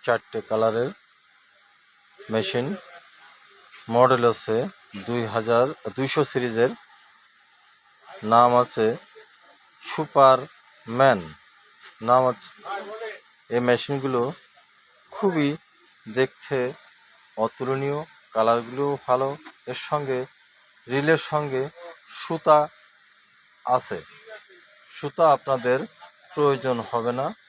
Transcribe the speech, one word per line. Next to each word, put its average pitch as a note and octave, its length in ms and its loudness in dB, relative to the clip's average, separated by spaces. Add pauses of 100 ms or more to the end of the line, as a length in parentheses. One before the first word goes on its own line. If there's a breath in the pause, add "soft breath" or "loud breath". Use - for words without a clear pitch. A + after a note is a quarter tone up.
চারটে A#2 340 -2 (100)
কালারের A2+ 400 0 (1400)
মেশিন, A#2 320 -2 (1300)
মডেল B2 340 6
হচ্ছে A2 260 -2 (520)
দুই A#2+ 140 -2 (120)
হাজার, A#2 320 2 (320)
দুইশো C3+ 240 -2 (100)
সিরিজের, B2 400 0 (1600)
নাম A#2+ 160 8 (140)
আছে A2+ 240 0 (960)
সুপারম্যান, C3 1400 2 (920)
নাম B2+ 180 6
হচ্ছে। - 240 -6 (1000)
এই A#2+ 140 0
মেশিনগুলো C3 540 -2 (960)
খুবই D#3+ 340 0 (680)
দেখতে C3 420 -2 (840)
অতুলনীয়, C3+ 540 -4 (360)
কালারগুলো A#2 500 0 (200)
ভালো। C3 240 2 (420)
এর B2 160 -10
সঙ্গে, C#3 320 -4 (680)
রিলের C#3+ 420 2
সঙ্গে C#3 340 -2 (580)
সুতা D#3+ 380 4 (1040)
আছে, B2 340 0 (920)
সুতা D#3 340 -2 (100)
আপনাদের B2+ 440 0 (540)
প্রয়োজন C3+ 440 0 (140)
হবে A#2+ 280 -2
না। C#3+ 80 -4 (220)